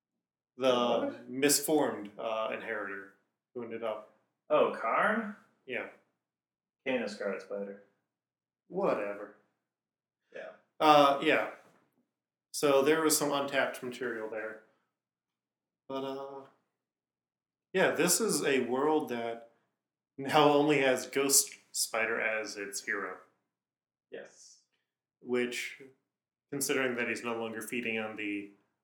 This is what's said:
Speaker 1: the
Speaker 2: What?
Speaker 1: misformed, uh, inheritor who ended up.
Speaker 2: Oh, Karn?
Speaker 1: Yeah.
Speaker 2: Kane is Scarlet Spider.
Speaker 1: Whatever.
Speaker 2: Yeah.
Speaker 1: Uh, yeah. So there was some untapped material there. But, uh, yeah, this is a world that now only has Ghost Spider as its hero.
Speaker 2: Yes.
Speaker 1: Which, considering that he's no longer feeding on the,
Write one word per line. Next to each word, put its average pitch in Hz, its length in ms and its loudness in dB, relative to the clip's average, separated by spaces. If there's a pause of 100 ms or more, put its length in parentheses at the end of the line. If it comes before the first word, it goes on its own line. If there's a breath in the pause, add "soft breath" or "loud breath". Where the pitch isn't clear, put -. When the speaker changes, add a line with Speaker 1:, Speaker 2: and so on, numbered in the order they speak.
(580)
Speaker 1:
the 127 160 4 (320)
Speaker 2:
What? - 240 -10
Speaker 1:
misformed, 131 880 2
uh, 110 340 -2
inheritor 101 640 -8 (400)
who 123 80 -8
ended 113 200 -10
up. 107 280 -6 (400)
Speaker 2:
Oh, 123 280 4
Karn? 202 560 0 (320)
Speaker 1:
Yeah. 110 200 -6 (1000)
Speaker 2:
Kane 127 160 0
is 104 100 -6
Scarlet 101 300 -6
Spider. 101 420 -10 (840)
Speaker 1:
Whatever. 107 680 -4 (1000)
Speaker 2:
Yeah. - 140 -12 (320)
Speaker 1:
Uh, 143 420 6
yeah. 123 240 2 (1040)
So 139 320 4
there 156 200 4
was 151 140 4
some 147 160 0
untapped 135 500 -2
material 117 460 -6
there. 110 320 -8 (1300)
But, 135 160 -6
uh, 139 360 -10 (1300)
yeah, 160 200 4
this 160 280 2
is 180 240 0
a 139 160 2
world 135 500 0
that 117 400 -8 (680)
now 143 340 6
only 143 280 4
has 127 260 2
Ghost 139 440 2 (220)
Spider 113 480 -2
as 110 360 -4
its 101 280 -10
hero. 98 300 -6 (1000)
Speaker 2:
Yes. - 460 -18 (640)
Speaker 1:
Which, 123 580 -4 (720)
considering 135 440 0
that 117 120 -2
he's 110 160 -4
no 117 100 -4
longer 110 260 -6
feeding 113 380 -4
on 110 180 -6
the, 101 340 -6 (340)